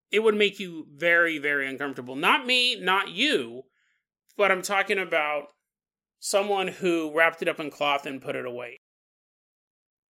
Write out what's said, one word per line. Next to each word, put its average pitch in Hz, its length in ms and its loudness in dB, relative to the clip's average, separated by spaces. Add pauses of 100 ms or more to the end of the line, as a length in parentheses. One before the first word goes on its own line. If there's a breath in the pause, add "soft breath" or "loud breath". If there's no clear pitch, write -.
(140)
It 202 80 4
would 220 140 4
make 202 260 0
you 170 340 -10
very, 170 440 2
very 143 280 -2
uncomfortable. 131 500 -8
Not 247 300 2
me, 247 320 2
not 185 320 0
you, 160 520 -2 (760)
but 196 160 4
I'm 185 100 0
talking 196 360 0
about 151 480 -2 (720)
someone 196 500 0
who 170 460 -2
wrapped 165 260 4
it 165 80 -2
up 151 100 -4
in 151 120 -8
cloth 143 340 -2
and 135 160 -10
put 135 160 -8
it 127 80 -6
away. 123 320 -10 (1400)